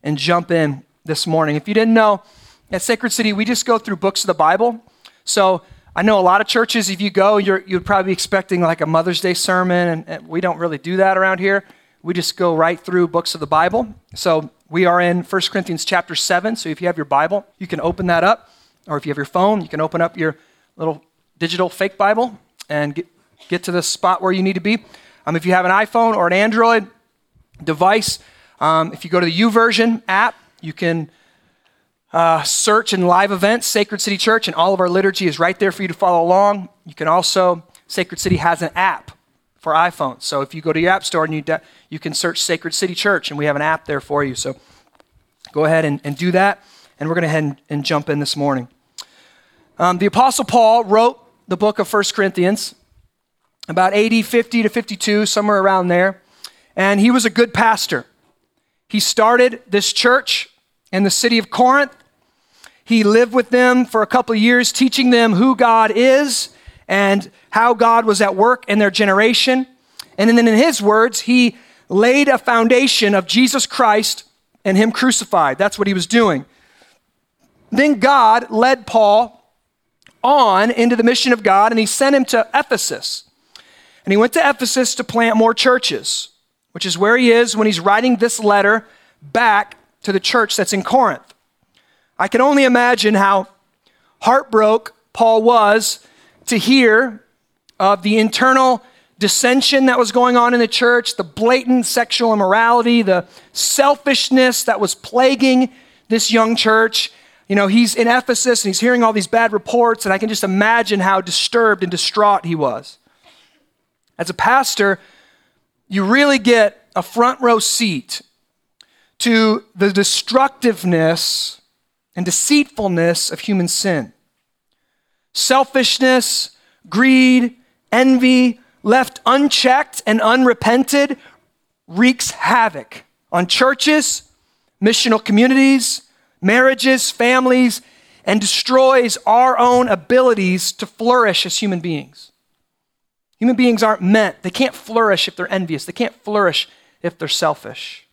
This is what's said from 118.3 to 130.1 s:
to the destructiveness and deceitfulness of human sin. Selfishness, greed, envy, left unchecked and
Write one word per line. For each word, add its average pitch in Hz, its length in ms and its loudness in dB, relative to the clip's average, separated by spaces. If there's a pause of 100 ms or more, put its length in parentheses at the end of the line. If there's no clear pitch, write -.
to 220 460 2 (100)
the 196 160 0
destructiveness 185 1700 -2 (560)
and 175 80 -6
deceitfulness 175 1080 -2
of 160 100 -12
human 185 280 -2
sin. 165 460 -4 (1200)
Selfishness, 262 1200 0 (320)
greed, 254 680 4 (360)
envy, 254 640 2 (240)
left 247 440 0
unchecked 269 800 0
and 220 160 0